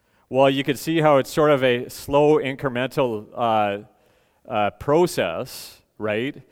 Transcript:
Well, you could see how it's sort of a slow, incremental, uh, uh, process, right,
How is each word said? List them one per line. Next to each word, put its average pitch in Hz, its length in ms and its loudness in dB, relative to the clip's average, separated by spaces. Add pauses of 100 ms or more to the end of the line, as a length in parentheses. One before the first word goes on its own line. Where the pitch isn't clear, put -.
(280)
Well, 135 200 4
you 139 160 0
could 131 140 -2
see 160 220 -2
how 151 180 6
it's 127 120 -2
sort 151 200 2
of 135 120 2
a 123 260 0
slow, 147 500 2
incremental, 127 960 -4
uh, 107 440 0 (720)
uh, 107 220 -2
process, 135 1120 -2 (160)
right, 113 540 -6